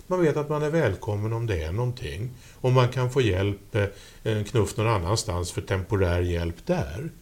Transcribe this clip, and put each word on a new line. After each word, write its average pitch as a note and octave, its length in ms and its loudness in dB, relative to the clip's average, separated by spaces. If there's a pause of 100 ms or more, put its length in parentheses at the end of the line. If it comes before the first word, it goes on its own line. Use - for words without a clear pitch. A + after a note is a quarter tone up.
Man F3+ 140 0
vet D3+ 160 4
att D3 120 -2
man D3+ 140 0
är D3+ 60 0
välkommen A2 640 0
om A#2 140 -2
det F2 160 -2
är D#2+ 80 -4
någonting. A2 580 -4 (320)
Och B2+ 100 2
man B2+ 180 6
kan B2+ 220 -2
få C#3 100 4
hjälp, G2 540 0
eh, G#2 100 2 (380)
en G#2+ 200 0
knuff G2+ 340 0
någon A2 100 2
annanstans F2+ 640 0
för - 100 -6
temporär F#2+ 600 0
hjälp E2+ 440 -2
där. C#3+ 440 -4 (120)